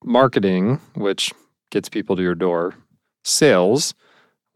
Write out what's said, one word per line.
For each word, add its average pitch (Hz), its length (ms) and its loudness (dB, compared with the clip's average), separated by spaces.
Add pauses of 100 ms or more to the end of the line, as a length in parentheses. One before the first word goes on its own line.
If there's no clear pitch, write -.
Marketing, 117 760 2 (140)
which 98 380 -4 (380)
gets 98 180 -4
people 98 280 -4
to 92 60 -2
your 90 120 -2
door. 87 400 -2 (500)
Sales, 107 680 2 (600)